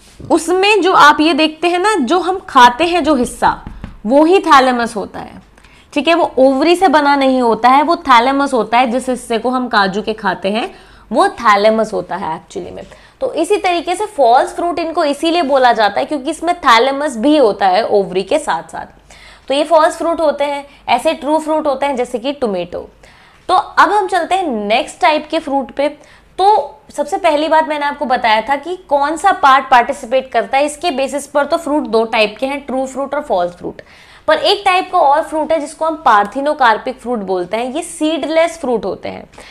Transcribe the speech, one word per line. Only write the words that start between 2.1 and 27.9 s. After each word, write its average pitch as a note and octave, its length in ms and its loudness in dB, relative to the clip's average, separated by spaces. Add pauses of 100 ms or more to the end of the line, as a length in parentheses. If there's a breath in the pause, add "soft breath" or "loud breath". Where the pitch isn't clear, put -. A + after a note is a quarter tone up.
हम F4+ 180 -4 (100)
खाते D#4+ 380 6
हैं E4+ 180 0
जो D4+ 100 2
हिस्सा, A3 460 -2 (460 loud breath)
वो C#4+ 180 6
ही F#4 160 4
थैलेमस B3+ 560 2
होता F3+ 240 -8
है। F#3 220 -18 (500 soft breath)
ठीक D4 160 -2
है, E4+ 60 4
वो E4+ 240 0
ओवरी C#4 380 4
से F#4 120 2
बना C#4+ 280 4
नहीं C4 260 2
होता A3+ 260 2
है, C#4 140 4
वो E4 160 0
थैलेमस C4+ 560 2
होता A3+ 240 0
है। B3+ 120 2
जिस B3+ 180 -4
हिस्से B3 300 -4
को A#3+ 120 -2
हम B3 180 -4
काजू G3+ 340 0
के A3 120 -6
खाते F#3+ 360 -4
हैं C4 200 -4 (400 loud breath)
वो D4+ 200 2
थैलेमस A3 640 2
होता F3+ 240 -6
है F3 220 -8
actually - 340 -14
में। - 120 -16 (360 loud breath)
तो - 120 -4
इसी E4+ 240 0
तरीके F4 380 -2
से G4+ 120 -4
फॉल्स C#4 480 2
फ्रूट F4 240 -4
इनको E4 260 -2
इसीलिए E4 380 0
बोला C4 300 2
जाता G#3 280 0
है C4+ 60 -2
क्योंकि C#4+ 240 -6
इसमें E4+ 300 -4
थैलेमस C4+ 560 2
भी C#4+ 200 2
होता G3+ 300 2
है F#3+ 220 2
ओवरी F#3+ 340 0
के C#4 160 -2
साथ F3 320 -6
साथ। - 160 -12 (600 loud breath)
तो C4+ 60 -2
ये D4 100 0
फॉल्स D#4+ 320 2
फ्रूट E4 240 -4
होते C#4+ 240 0
हैं। C#4+ 200 -6 (240 loud breath)
ऐसे B3+ 260 0
ट्रू D4+ 240 -2
फ्रूट D#4 280 -2
होते C#4 200 -2
हैं C#4 100 -2
जैसे B3 220 -4
कि C4+ 140 -4
टोमेटो। F#3 460 -6 (680 soft breath)
तो F4+ 60 2
अब E4+ 380 2
हम G4+ 160 2
चलते F4 260 -2
हैं F#4 140 -2 (180)
नेक्स्ट A#3 340 -2
टाइप D4+ 300 0
के D#4+ 80 -2
फ्रूट C#4 320 -4
पे। C#4+ 180 -2 (500 soft breath)
तो F#4 80 2 (440)
सबसे D4 280 -6
पहली D#4 300 0
बात D#4 200 2
मैंने D4 180 -4
आपको C#4+ 200 -4